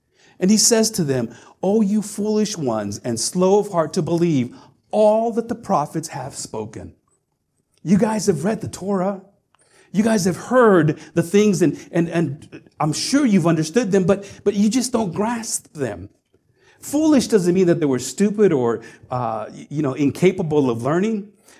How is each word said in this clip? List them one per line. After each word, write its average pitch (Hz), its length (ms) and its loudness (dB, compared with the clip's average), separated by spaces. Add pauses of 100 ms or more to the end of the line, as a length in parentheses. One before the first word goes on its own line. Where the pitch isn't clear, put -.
(400)
And 185 120 2
he 214 60 4
says 220 340 2
to 185 120 -2
them, 131 300 -2 (300)
"O 202 180 2
you 208 220 0
foolish 214 540 -2
ones 110 420 -4
and 117 200 -4
slow 185 380 2
of 202 140 -2
heart 160 220 -2
to 180 100 -2
believe 160 520 0 (360)
all 220 400 2
that 226 160 -4
the - 80 -6
prophets 160 540 -4
have 139 260 -12
spoken." 104 580 -12 (880)
You 185 160 2
guys 214 300 0
have 160 160 0
read 214 180 -2
the 123 60 -8
Torah. 190 560 -4 (680)
You 214 100 2
guys 220 220 2
have 175 100 0
heard 190 640 4 (140)
the 165 100 0
things, 202 380 2
and, 147 180 2 (140)
and, 170 160 0
and 151 520 -6 (160)
I'm 156 140 -2
sure 277 340 0
you've 190 220 4
understood 165 460 0
them, 196 100 4
but, 196 260 0 (140)
but 202 100 0
you 208 160 2
just 233 220 -2
don't 214 220 -2
grasp 220 600 -6
them. 104 360 -8 (720)
Foolish 302 460 2
doesn't 180 280 2
mean 185 120 4
that 160 120 2
they 151 60 0
were 135 120 0
stupid 202 540 0
or, 117 300 0 (280)
uh, 110 400 -6
y-, - 200 -18
you 147 120 -4
know, 135 120 -2
incapable 151 760 0
of 117 140 -4
learning, 196 480 -2 (280)